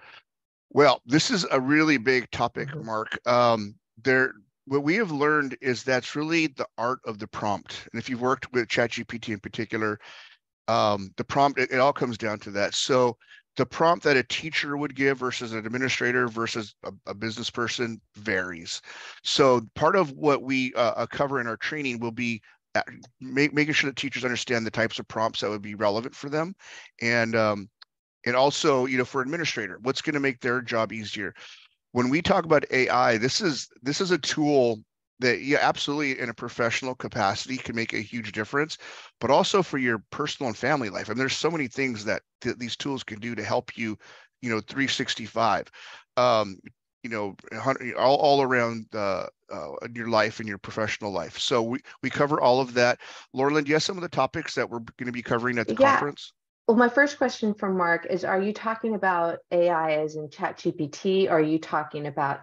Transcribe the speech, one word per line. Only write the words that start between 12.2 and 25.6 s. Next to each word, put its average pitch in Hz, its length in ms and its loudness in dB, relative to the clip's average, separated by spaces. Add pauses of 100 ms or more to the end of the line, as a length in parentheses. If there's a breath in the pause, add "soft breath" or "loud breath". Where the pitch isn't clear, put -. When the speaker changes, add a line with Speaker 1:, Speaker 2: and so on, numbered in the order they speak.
Speaker 1:
to 104 120 -14
that. 98 220 0
So 127 440 2 (380 soft breath)
the 131 120 2
prompt 165 360 2
that 147 140 4
a 127 60 4
teacher 147 540 -4
would 143 180 -6
give 135 240 2
versus 123 340 -6
an 110 100 -6
administrator 123 640 0
versus 113 460 -4 (120)
a, 95 60 -10 (140)
a 95 80 -8
business 113 380 -6
person 117 500 -4 (140)
varies. 92 680 -4 (420 loud breath)
So 131 380 4 (140)
part 160 200 2
of 170 180 2
what 143 280 2
we, 131 320 -2
uh, 113 220 2
uh, 117 100 -2
cover 139 340 -2
in 120 60 -4
our 113 120 -6
training 139 420 -6
will 117 120 -4
be, 117 300 -4 (320 soft breath)
uh, 107 80 2 (400)
ma-, 131 320 2
making 147 220 2
sure 139 160 0
that 127 40 -12
teachers 127 280 -8
understand 120 420 -2
the 107 60 -4
types 113 260 0
of 117 100 -10
prompts 113 340 -2
that 101 100 -2
would 104 100 -6